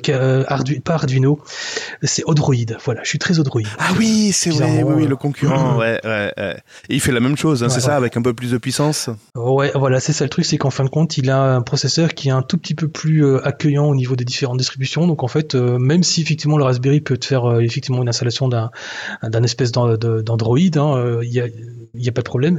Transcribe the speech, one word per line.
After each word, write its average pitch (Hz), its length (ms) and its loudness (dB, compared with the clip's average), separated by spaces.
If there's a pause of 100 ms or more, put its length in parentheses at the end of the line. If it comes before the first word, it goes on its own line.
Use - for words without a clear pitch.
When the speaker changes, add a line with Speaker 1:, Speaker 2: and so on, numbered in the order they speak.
Speaker 1:
ca-, 143 160 0
euh, 131 280 2
Ardu-, 135 320 -2
pas 170 140 -2
Arduino, 139 440 2 (640)
c'est - 240 -2
Odroid, 147 280 2 (300)
voilà, 120 200 -4
je - 40 -6
suis 151 120 -4
très 170 180 0
Odroid. 131 240 0 (160)
Speaker 2:
Ah 170 200 -2
oui, 214 340 2
c'est - 180 -2
vrai, 151 160 0
Speaker 1:
Bizarrement, 156 240 2
Speaker 2:
oui, 156 120 2
oui, - 20 2
Speaker 1:
euh, 147 40 2
Speaker 2:
le 139 80 0
concurrent, 143 600 0
Speaker 1:
<clears throat> - 20 2
Speaker 2:
ouais, 113 240 0
ouais, 104 340 -2
ouais. 95 200 -4 (320)
Et 120 80 -2
il 123 40 2
fait 139 120 0
la 117 80 2
même 135 160 2
chose, 147 260 2
hein, 120 60 2
Speaker 1:
Ouais, 131 40 0
Speaker 2:
c'est 127 80 0
ça, 127 100 2
Speaker 1:
ouais. 147 60 2
Speaker 2:
avec 123 200 0
un 120 60 0
peu 120 120 2
plus 120 160 -6
de 123 80 0
puissance. 147 500 -2 (280)
Speaker 1:
Ouais, 135 400 0
voilà, 131 240 2
c'est 151 120 -2
ça 147 120 0
le 131 60 -2
truc, 175 140 0
c'est 151 140 -2
qu'en 139 120 0
fin 139 140 -2
de 135 40 2
compte, 156 280 0
il 131 140 0
a 135 240 2
un 123 80 2
processeur 147 520 0
qui - 140 -6
est 131 40 2
un 131 100 2
tout 165 160 -2
petit - 160 -4
peu 156 140 -4
plus, 156 360 2
euh, 135 220 2
accueillant 147 400 0
au 147 80 2
niveau 127 220 0
des 123 80 -2
différentes 123 340 -4
distributions. 135 480 -2
Donc 156 160 0
en 123 60 -2
fait, 156 260 -2
euh, 123 240 2
même 147 240 4
si 165 200 0
effectivement 151 360 0
le 143 60 4
Raspberry 131 360 2
peut 135 180 -2
te - 80 -8
faire, 127 220 0
euh, 117 120 4
effectivement 123 420 0
une 120 60 -2
installation 120 400 -2
d'un, 117 220 -2 (520)
d'un 113 220 0
espèce 120 260 0
d'an-, 120 260 2
de, 113 260 0
d'Android, 113 360 2 (160)
hein, 147 220 2
euh, 120 280 0
il 120 80 -6
y 123 80 0
a, 120 60 -2
il - 580 -12
y 123 40 0
a 120 40 -2
pas 120 100 -2
de - 60 -4
problème. 147 300 0